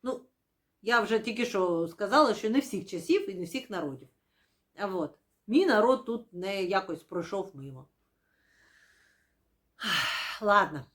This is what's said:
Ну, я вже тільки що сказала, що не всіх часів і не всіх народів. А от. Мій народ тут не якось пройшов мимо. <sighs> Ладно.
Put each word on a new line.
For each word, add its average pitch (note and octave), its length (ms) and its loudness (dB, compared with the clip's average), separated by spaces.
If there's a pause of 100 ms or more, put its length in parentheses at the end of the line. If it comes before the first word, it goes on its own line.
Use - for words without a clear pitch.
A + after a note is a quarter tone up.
Ну, B3 240 -8 (560)
я A#3 180 2
вже G#3+ 180 0
тільки A3+ 280 -2
що F3 420 0
сказала, A3 460 4
що A3 160 -2
не B3+ 80 4
всіх G3+ 280 -4
часів G3+ 440 0
і F#3+ 40 -10
не F3 100 -6
всіх - 260 -8
народів. D3 380 -8 (680)
А G3+ 100 -4
от. F3+ 320 -4 (280)
Мій D#4 200 4
народ B3+ 380 4
тут A#3 280 -8
не F#3+ 300 -4
якось F3+ 400 -2
пройшов F3+ 520 -6
мимо. C3+ 340 -16 (1900)
<sighs> - 600 -4
Ладно. G3+ 540 4